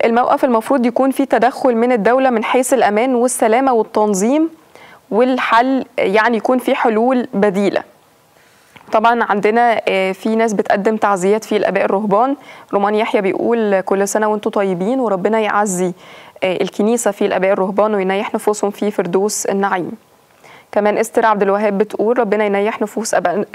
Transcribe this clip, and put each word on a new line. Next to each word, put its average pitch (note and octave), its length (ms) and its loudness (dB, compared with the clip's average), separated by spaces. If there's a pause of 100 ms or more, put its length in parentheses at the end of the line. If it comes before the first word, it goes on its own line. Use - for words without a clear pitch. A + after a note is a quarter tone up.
"الموقف A#3+ 400 2
المفروض A#3+ 400 2
يكون B3+ 260 0
فيه C#4 120 0
تدخل B3+ 520 2
من A#3+ 160 2
الدولة B3 380 2
من A3+ 140 0
حيث B3+ 300 0
الأمان A3+ 420 2
والسلامة B3 580 2
والتنظيم، A3 760 0 (640)
والحل B3 720 0 (120)
يعني G#3+ 400 2
يكون B3 200 0
فيه B3 160 0
حلول A#3+ 600 0
بديلة." G3+ 500 0 (1080)
طبعًا A#3 320 2
عندنا، G#3+ 640 2
آه، F#3+ 240 0
في A3 240 -4
ناس A3+ 180 2
بتقدم G#3 440 0
تعزيات G3+ 460 0
في - 140 -2
الآباء G3 280 0
الرهبان. G#3+ 500 0 (380)
روماني G#3 260 0
يحيى A3 220 -2
بيقول: G#3 600 0
"كل G3 260 -2
سنة G#3+ 200 0
وانتم G#3+ 220 -2
طيبين، G3 500 -2
وربنا G#3+ 400 0
يعزي، G3+ 540 -2 (500)
آه، F#3 180 0
الكنيسة G#3+ 500 0
في G3+ 140 -2
الآباء F#3+ 260 0
الرهبان G3+ 440 0
وينيح F#3+ 400 -2
نفوسهم G#3 360 -2
في G#3 200 -4
فردوس F#3+ 540 -2
النعيم." G3 460 -2 (800)
كمان G#3 260 0
استر A3+ 280 0
عبد G#3+ 160 2
الوهاب G3+ 360 0
بتقول: G#3+ 420 0
"ربنا G#3+ 260 0
ينيح G3+ 360 -2
نفوس G#3+ 340 -6
آباء-، F3+ 400 0